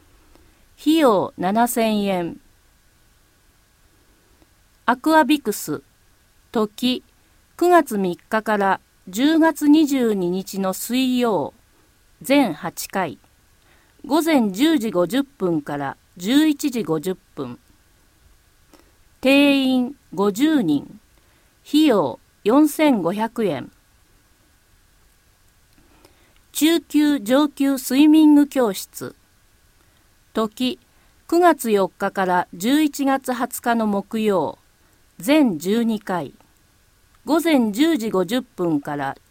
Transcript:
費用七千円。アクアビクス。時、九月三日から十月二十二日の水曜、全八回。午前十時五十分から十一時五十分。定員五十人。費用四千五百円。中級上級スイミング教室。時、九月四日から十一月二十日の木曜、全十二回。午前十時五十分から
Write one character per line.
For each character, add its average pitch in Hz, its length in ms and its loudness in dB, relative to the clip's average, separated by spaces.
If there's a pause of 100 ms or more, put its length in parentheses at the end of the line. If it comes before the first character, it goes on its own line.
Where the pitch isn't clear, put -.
(800)
費 311 160 2
用 220 400 2
七 214 320 0
千 220 360 -2
円。 180 360 -6 (2500)
ア 247 100 0
ク 311 180 0
ア 311 100 4
ビ 285 160 0
ク 208 120 -6
ス。 - 300 -8 (680)
時、 240 520 -4 (540)
九 339 100 2
月 320 300 2
三 180 180 -2
日 220 260 -6
か 214 140 -2
ら 196 240 0 (260)
十 269 320 0
月 311 300 2
二 302 180 6
十 247 280 0
二 175 160 -2
日 190 280 -6
の 190 140 -2
水 254 460 -2
曜、 202 340 -2 (680)
全 254 320 2
八 - 340 -12
回。 175 300 -6 (880)
午 302 160 0
前 269 280 2
十 294 280 0
時 220 120 -4
五 175 160 0
十 240 160 -2
分 175 380 -4
か 147 160 -10
ら 143 220 -8 (180)
十 262 320 0
一 294 220 -4
時 233 140 -6
五 160 140 -2
十 180 160 -6 (220)
分。 123 220 -12 (1600)
定 277 420 4
員 262 320 -2 (200)
五 196 180 0
十 285 300 0
人。 147 360 -4 (720)
費 302 200 2
用 165 300 0 (240)
四 302 240 4
千 294 360 0
五 170 100 -2
百 220 320 -4
円。 139 260 -4 (2750)
中 320 280 0
級 294 400 0
上 269 300 0
級 277 260 -2
ス 254 220 -4
イ 302 100 6
ミ 311 160 6
ン 302 100 8
グ 285 140 6
教 240 240 0
室。 - 420 -12 (1160)
時、 226 480 -4 (460)
九 330 120 0
月 330 320 2
四 196 200 2
日 196 200 -6
か 196 140 -4
ら 180 300 0
十 247 280 0
一 285 220 -4
月 269 300 -2
二 240 140 -6
十 - 120 -12
日 233 140 -2
の 226 120 0
木 202 340 -4
曜、 190 380 -2 (600)
全 226 400 2
十 202 240 -2
二 220 180 -2
回。 170 320 -8 (920)
午 311 120 0
前 285 320 0
十 294 280 0
時 214 120 -6
五 185 140 0
十 233 160 -4
分 170 400 -4
か 147 160 -10
ら 135 180 -8 (160)